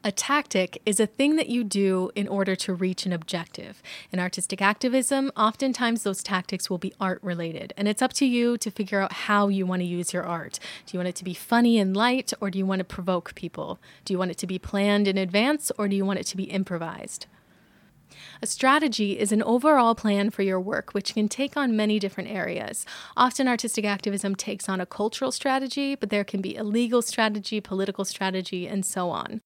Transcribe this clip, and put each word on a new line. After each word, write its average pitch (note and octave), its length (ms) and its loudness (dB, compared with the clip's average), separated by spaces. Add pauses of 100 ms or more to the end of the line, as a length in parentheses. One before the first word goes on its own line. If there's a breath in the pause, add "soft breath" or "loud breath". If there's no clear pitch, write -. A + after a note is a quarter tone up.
A G#3 80 0
tactic G#3 720 0
is G#3+ 140 2
a G#3+ 80 4
thing D4 300 2
that D#4+ 100 0
you A#3+ 160 0
do F#3+ 520 2
in G3+ 120 -2
order G3 300 0
to - 160 -4
reach F#3 320 -2
an F#3 80 0
objective. - 680 -8 (300 loud breath)
In F#3 80 -2
artistic F3+ 420 -4
activism, C4 760 2
oftentimes A#3 680 2
those G3 180 -2
tactics F#3 480 -4
will F3+ 100 -2
be F#3+ 200 -6
art-related, F3 800 -4
and G3+ 100 2
it's G#3+ 140 2
up B3+ 140 2
to C#4+ 100 4
you A#3+ 320 4
to A3+ 120 -4
figure G3 300 -2
out G3 140 0
how G#3 340 4
you F#3+ 180 2
want F#3 140 0
to F3+ 60 0
use F3 260 -2
your F3 140 -4
art. E3+ 340 -6 (260 loud breath)
Do - 120 -8
you - 20 -2
want F3+ 80 -2
it F3+ 80 -4
to - 80 -10
be F3+ 100 -6
funny A#3 460 6
and F#3+ 160 4
light, B3 460 2
or G3+ 80 -2
do F#3 100 -2
you F#3+ 60 0
want F#3+ 140 0
to G3+ 40 -2
provoke F3+ 520 -4
people? E3 440 -8 (240 loud breath)
Do G3 100 -2
you F3+ 40 0
want F3+ 140 0
it - 80 -8
to F#3 80 -6
be F#3 120 -4
planned G3+ 480 2
in G3 100 2
advance, G#3 600 2
or G#3 100 0
do G3 80 2
you G3 80 2
want F#3+ 160 0
it F#3 60 -6
to - 100 -6
be F#3+ 80 -4
improvised? - 840 -6 (1120 loud breath)
A A3 60 -6
strategy C4 720 2
is G#3 120 0
an G#3+ 120 4
overall B3 500 6
plan G3+ 380 0
for - 100 -4
your F#3 180 2
work, - 340 -4
which G3 200 -4
can G#3+ 140 2
take C#4 280 -4
on C4 200 2
many G#3+ 240 2
different G3 320 -4
areas. F3+ 520 -4 (320 loud breath)
Often B3+ 320 4
artistic A3+ 380 0
activism G3+ 480 -2
takes G3 340 -6
on F#3+ 140 -2
a F3+ 40 -2
cultural A#3 460 -2
strategy, C4+ 600 -2
but A3 160 -4
there G3+ 140 0
can G3 180 -4
be F#3+ 140 -6
a - 80 -6
legal A#3 400 2
strategy, G#3+ 580 -2
political G3 420 -4
strategy, F#3 640 -4
and G3 160 -4
so F3+ 280 -4
on. B2 340 -6